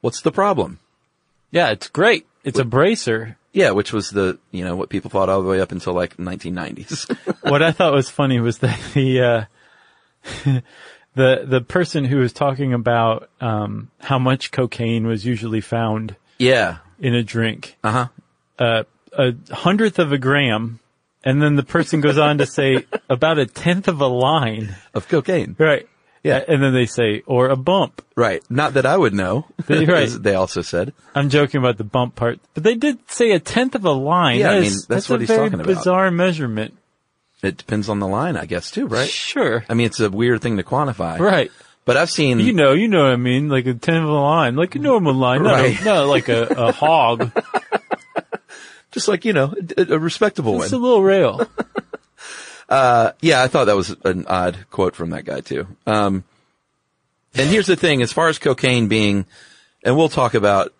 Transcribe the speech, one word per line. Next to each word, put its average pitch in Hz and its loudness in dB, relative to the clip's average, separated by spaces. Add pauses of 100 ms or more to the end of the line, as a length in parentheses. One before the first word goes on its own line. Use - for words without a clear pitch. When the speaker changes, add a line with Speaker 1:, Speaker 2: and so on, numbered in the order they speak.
Speaker 1:
What's - -4
the 160 0
problem? 151 -2 (720)
Speaker 2:
Yeah, 160 2
it's - -6
great. 202 0 (180)
It's 135 -4
a 135 0
Speaker 1:
Wh- 120 -4
Speaker 2:
bracer. 120 0 (160)
Speaker 1:
Yeah, 175 2
which 101 -2
was 104 -4
the, 98 -2 (140)
you 90 -8
know, 87 -6
what 95 -8
people - -6
thought 95 0
all 95 2
the 92 -4
way 95 2
up 92 -4
until, 90 -6
like, 87 -4
nineteen 90 -10
nineties. - -12 (180)
<laughs> - -8
Speaker 2:
What 143 2
I 165 2
thought 156 2
was 135 2
funny 135 0
was 117 -2
that 117 -2 (140)
the, 131 2
uh, 117 2 (1000)
<laughs> 131 0 (540)
the, 131 2
the 131 0
person 165 -2
who 135 0
was 123 0
talking 135 -2
about, 117 0 (100)
um, 107 -6 (100)
how 135 -2
much 127 -2
cocaine 117 -4
was 110 -4
usually 113 -4
found 110 -4 (220)
Speaker 1:
Yeah. 113 2 (220)
Speaker 2:
in 131 -2
a 117 0
drink, 113 -6
Speaker 1:
Uh-huh. 117 -2 (520)
Speaker 2:
uh, 117 0 (300)
a 127 0 (200)
hundredth 208 0
of 151 0
a 143 0
gram, 120 0 (440)
and 135 2
then 147 2
the 139 2
person 160 -2
goes 143 2
on 147 2
to 139 2
say, 135 0 (100)
Speaker 1:
<laughs> - -10
Speaker 2:
"About 151 2
a 131 2
tenth 175 -4
of 160 -2
a 139 2
line." 123 0 (180)
Speaker 1:
Of - -6
cocaine. 151 -2
Speaker 2:
Right. 156 2 (360)
Speaker 1:
Yeah. 135 2
Speaker 2:
A-, 139 -4
and 139 2
then 135 2
they 127 2
say, 107 -2
"Or 127 2
a 135 2
bump." 160 -2 (120)
Speaker 1:
Right. 104 0
Not 131 0
that 135 2
I 151 2
would 123 2
know, 101 -2 (100)
<laughs> - -12
Speaker 2:
They, 156 2
right. 160 4
Speaker 1:
as 117 -4
they 98 2
also 92 -2
said. - -4 (220)
Speaker 2:
I'm 143 0
joking 147 2
about 123 0
the 110 -8
bump 123 -2
part, 120 -4 (140)
but 156 -8
they 226 2
did 269 -2 (100)
say 233 0
a 175 2
tenth 254 -2
of 202 -4
a 165 4
line. 143 2
Speaker 1:
Yeah, 165 4
Speaker 2:
That - 4
Speaker 1:
I - 4
Speaker 2:
is, 185 4
Speaker 1:
mean, 101 0
that's 98 -8
Speaker 2:
that's - -2
Speaker 1:
what 254 2
Speaker 2:
a - 0
Speaker 1:
he's 214 -4
Speaker 2:
very 220 4 (100)
Speaker 1:
talking 185 -4
about. - -4
Speaker 2:
bizarre 185 2
measurement. 156 -2 (680)
Speaker 1:
It 98 -2
depends 107 -4
on 104 -2
the 98 -4
line, 127 -2
I 78 -8
guess, 87 -8
too, 247 -6
right? 123 -2
Speaker 2:
Sure. 120 -4
Speaker 1:
I 113 -2
mean, 117 2
it's - -4
a 110 2
weird 113 0
thing 113 -2
to 92 -2
quantify. 104 -4
Speaker 2:
Right. 180 0 (340)
Speaker 1:
But 123 2
I've 165 2
seen 127 0
Speaker 2:
You 233 2
know, 143 6
you 208 2
know 185 4
what 131 4
I 120 0
mean, 127 0
like 131 0
a 127 -2
tenth 165 0
of 151 -2
a 151 0
line, 143 2
like 175 -2
a 285 -4
normal 220 2
line, 127 2
not - 4
Speaker 1:
Right. 127 2
Speaker 2:
a, - -8
not 170 2
like 135 2
a, 117 2
a 120 0
Speaker 1:
<laughs> - -2
Speaker 2:
hog. 123 2 (1600)
Speaker 1:
Just - -4
like, 190 -2
you 214 2
know, 143 2 (240)
a, 180 2
a 156 0
respectable 160 0
Speaker 2:
Just - -2
Speaker 1:
one. 254 -2
Speaker 2:
a - -2
little 240 4
rail. 190 2
Speaker 1:
<laughs> - -12 (1080)
Uh, 123 4 (100)
yeah, 151 4
I 131 2
thought 131 2
that 104 4
was 95 -2 (100)
an 92 -2
odd 90 -2 (140)
quote 92 -2
from 85 -8
that 78 -10
guy, - -8
too. 73 -8 (180)
Um, 101 0 (1120)
and 135 0
here's 202 2
the 180 2
thing, 147 2
as 117 -2
far 165 0
as 156 -2
cocaine 123 0
being, 101 0 (560)
and 123 2
we'll 156 4
talk 123 0
about 101 2